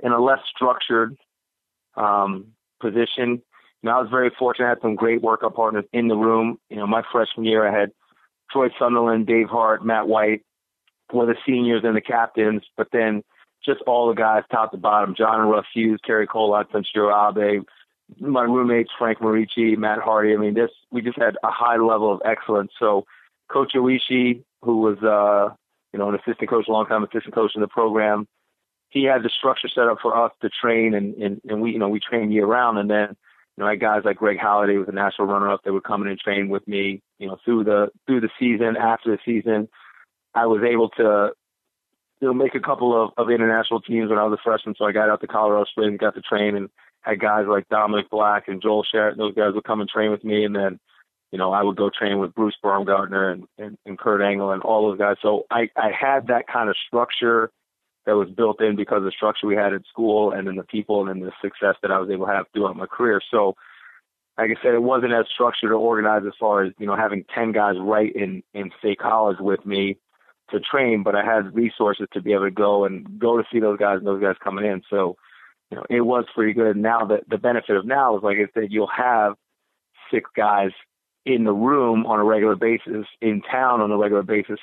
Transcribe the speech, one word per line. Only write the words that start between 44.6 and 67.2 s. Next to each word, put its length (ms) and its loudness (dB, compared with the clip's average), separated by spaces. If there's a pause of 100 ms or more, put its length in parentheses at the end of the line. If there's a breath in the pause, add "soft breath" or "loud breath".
So 80 -2
I 60 0
got 180 0
out 120 -2
to 60 -10
Colorado 380 0
Springs, 340 -2
got 160 -2
to 60 -14
train, 340 -2
and 140 -8 (320 soft breath)
had 180 -4
guys 280 0
like 220 0
Dominic 400 0
Black 380 0
and 140 -8
Joel 320 0
Sherritt. 240 0
Those 160 -4
guys 200 0
would 100 -4
come 180 -2
and 80 -6
train 220 -2
with 120 -4
me. 200 0
And 120 -2
then, 240 -2 (520 soft breath)
you 60 -8
know, 160 0
I 80 2
would 160 0
go 120 0
train 300 -2
with 140 -4
Bruce 280 -2
Baumgartner 680 0
and, 140 -10 (120)
and, 280 -14
and 140 -12
Kurt 220 2
Angle 300 0
and 120 -4
all 260 2
those 80 -2
guys. 240 2
So 300 0
I, 260 0
I 200 0
had 300 0
that 200 0
kind 220 -2
of 60 -2 (120)
structure 640 0 (540)
that 100 2
was 140 0
built 320 -2
in 140 2
because 220 -2
of 60 0
the 80 -4
structure 360 -2
we 80 0
had 180 0
at 160 -6
school 420 2
and 160 -6
then 80 -6
the 80 -8
people 380 -4
and 80 -4
then 100 -8
the 120 -10 (100)
success 400 -2
that 100 -2
I 80 2
was 100 -4
able 160 -4
to 60 -2
have 220 -2
throughout 220 -2
my 120 -8
career. 420 0
So, 260 0 (800 loud breath)
like 140 0
I 120 -6
said, 100 4
it 80 2
wasn't 320 0
as 180 2
structured 400 0
or 40 4
organized 500 2
as 140 -8
far 240 2
as, 160 -4
you 80 -6
know, 80 -2
having 280 -2 (100)